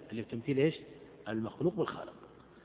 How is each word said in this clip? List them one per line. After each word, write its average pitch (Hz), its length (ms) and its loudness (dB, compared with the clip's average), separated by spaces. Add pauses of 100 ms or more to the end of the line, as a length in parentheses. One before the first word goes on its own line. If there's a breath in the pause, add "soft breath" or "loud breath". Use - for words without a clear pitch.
(100)
اللي 113 120 -4
هو - 80 -6
تمثيل 127 280 0
إيش؟ 156 160 8 (540)
المخلوق 113 460 2
بالخالق، 110 400 -2 (500 loud breath)